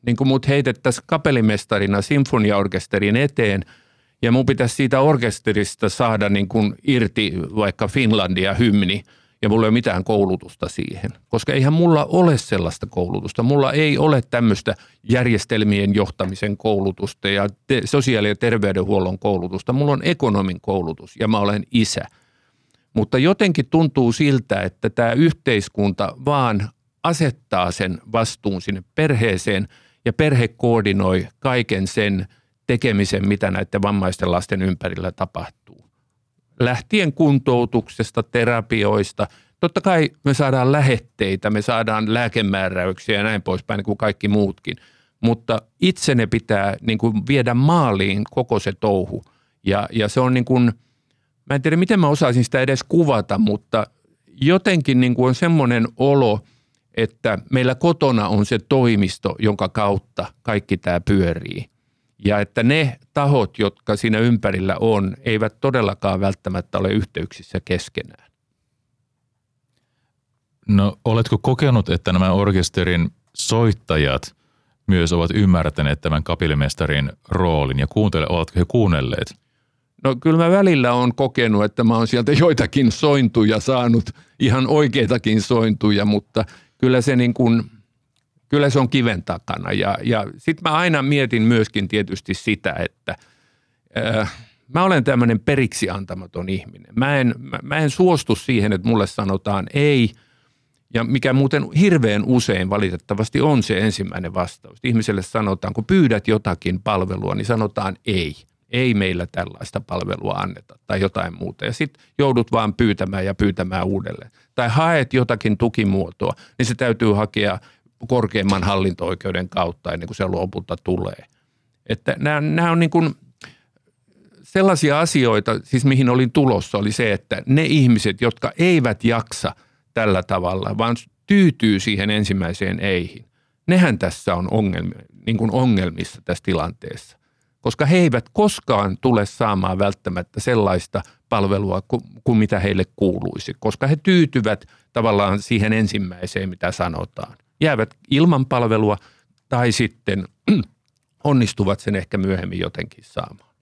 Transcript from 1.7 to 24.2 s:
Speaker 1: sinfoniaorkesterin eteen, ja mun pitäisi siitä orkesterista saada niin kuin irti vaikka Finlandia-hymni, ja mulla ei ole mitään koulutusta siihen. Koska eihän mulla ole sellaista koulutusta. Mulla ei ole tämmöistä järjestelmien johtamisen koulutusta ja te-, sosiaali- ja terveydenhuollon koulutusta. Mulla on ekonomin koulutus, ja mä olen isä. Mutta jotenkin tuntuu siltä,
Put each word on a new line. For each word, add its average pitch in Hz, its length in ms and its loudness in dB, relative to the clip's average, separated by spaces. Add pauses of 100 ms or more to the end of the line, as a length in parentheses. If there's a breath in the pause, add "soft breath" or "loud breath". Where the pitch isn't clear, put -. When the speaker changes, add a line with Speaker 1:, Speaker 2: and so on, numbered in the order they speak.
Speaker 1:
sinfoniaorkesterin 104 1120 0
eteen, 113 500 0 (560 soft breath)
ja 117 100 2
mun 127 140 4
pitäisi 123 300 0
siitä 131 240 2
orkesterista 110 920 0
saada 107 400 0
niin 101 180 0
kuin 104 280 0 (120)
irti 110 460 0 (220)
vaikka 104 320 -2
Finlandia-hymni, 98 1160 0 (380 soft breath)
ja 107 80 0
mulla 110 160 2
ei - 20 2
ole 107 60 2
mitään 104 300 0
koulutusta 98 680 -2
siihen. - 420 -8 (180)
Koska 117 240 -2
eihän 139 200 2
mulla 165 320 2
ole 170 320 4
sellaista 85 520 -4
koulutusta. 92 540 -4
Mulla 135 300 2
ei 151 240 0
ole 143 240 2 (100)
tämmöistä 110 440 0 (280 soft breath)
järjestelmien 107 920 0
johtamisen 98 640 -4
koulutusta 98 720 -4
ja 98 180 0 (200)
te-, 113 180 0
sosiaali- 117 420 0
ja 104 80 0
terveydenhuollon 98 840 -2
koulutusta. 92 540 -4
Mulla 143 180 0
on 131 120 -2
ekonomin 101 580 -2
koulutus, 87 580 -6
ja 110 80 -2
mä 110 120 0
olen 101 320 -2
isä. - 340 -2 (920)
Mutta 110 220 0
jotenkin 170 520 0
tuntuu 139 420 2
siltä, 127 500 0